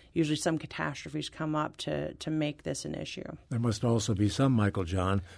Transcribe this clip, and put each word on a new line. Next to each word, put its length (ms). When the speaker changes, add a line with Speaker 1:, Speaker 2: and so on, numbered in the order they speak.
Speaker 1:
usually 220
some 220
catastrophes 720
come 260
up 220
to, 380
to 140
make 340
this 200
an 100
issue. 300
Speaker 2:
There 100
must 240
also 300
be 160
some, 220
Michael 320
John, 380